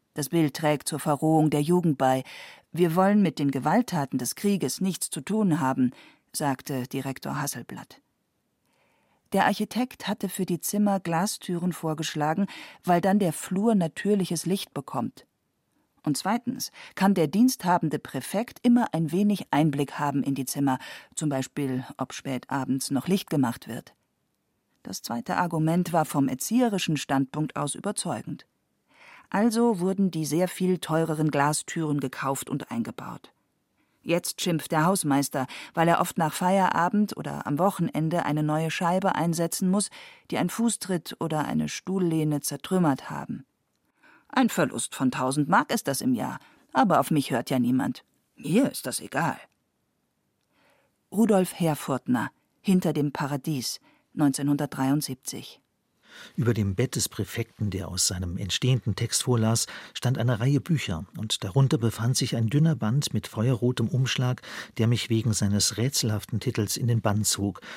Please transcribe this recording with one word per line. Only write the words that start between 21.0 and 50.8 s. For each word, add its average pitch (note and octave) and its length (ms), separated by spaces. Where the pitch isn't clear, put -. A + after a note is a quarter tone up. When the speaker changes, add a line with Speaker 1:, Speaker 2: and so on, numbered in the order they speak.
Speaker 1:
zum D#3 120
Beispiel, C3 560
ob - 160
spät - 360
abends C3 400
noch C#3 200
Licht F#3+ 200
gemacht B2+ 380
wird. - 260
Das - 200
zweite G3+ 340
Argument E3+ 560
war D#3+ 140
vom C3+ 240
erzieherischen G3+ 640
Standpunkt C#3 640
aus D3 180
überzeugend. - 720
Also A3+ 480
wurden F#3+ 320
die D#3+ 120
sehr D#3 240
viel F3+ 300
teureren D#3+ 540
Glastüren D3+ 680
gekauft C3+ 480
und - 240
eingebaut. - 640
Jetzt - 360
schimpft E3 320
der D#3 140
Hausmeister, C#3+ 640
weil E3 140
er E3+ 120
oft - 200
nach D#3 120
Feierabend F#3 840
oder C#3+ 300
am C#3+ 100
Wochenende E3 640
eine D3+ 200
neue D#3 260
Scheibe F#3 460
einsetzen E3+ 520
muss, G3 220
die - 80
ein F#3 140
Fußtritt F#3+ 680
oder D#3 260
eine D#3 240
Stuhllehne D#3+ 720
zertrümmert D#3 680
haben. C#3 360
„Ein B3+ 200
Verlust - 440
von C3 160
tausend C3+ 400
Mark G#3+ 240
ist - 140
das C#3 140
im C3 120
Jahr, B2 240
aber F3 280
auf - 100
mich D3 220
hört B2+ 180
ja C3+ 80
niemand. B2 480
Mir G3 360
ist - 140
das B2 160
egal.“ - 380